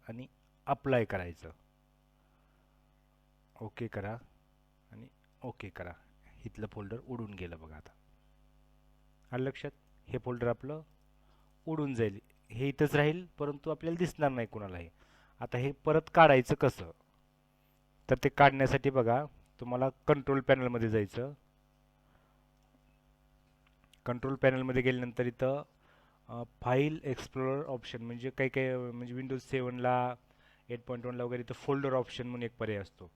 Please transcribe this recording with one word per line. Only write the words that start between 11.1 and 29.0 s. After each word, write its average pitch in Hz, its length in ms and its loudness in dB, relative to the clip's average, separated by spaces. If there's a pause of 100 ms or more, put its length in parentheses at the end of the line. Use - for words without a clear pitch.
उडून 151 260 -2
जाईल. 110 260 0 (300)
हे 123 200 -4
इथंच 147 260 2
राहील, 156 300 2 (120)
परंतु 143 320 -6
आपल्याला 165 280 -4
दिसणार 156 320 2
नाही 123 180 -4
कुणालाही. 90 420 -10 (500)
आता 123 180 -6
हे 135 140 0
परत 156 420 2
काढायचं 147 420 10
कसं? - 360 0 (1160)
तर 127 140 6
ते 139 60 4
काढण्यासाठी 135 600 6
बघा, 131 360 2 (340)
तुम्हाला 123 300 -2 (180)
कंट्रोल 139 320 2
पॅनलमध्ये 123 500 2
जायचं. 113 440 -2 (2750)
कंट्रोल 123 300 -4
पॅनलमध्ये 131 460 2
गेल्यानंतर 123 440 0
इथं, 131 380 -2 (640)
अ, 117 160 -10 (180)
फाईल 143 420 0
एक्सप्लोरर 131 600 -6
ऑप्शन, 123 360 -10
म्हणजे 120 280 -8
काही 131 200 -2
काही, 131 180 0
अ, 127 100 -2
म्हणजे 120 360 -8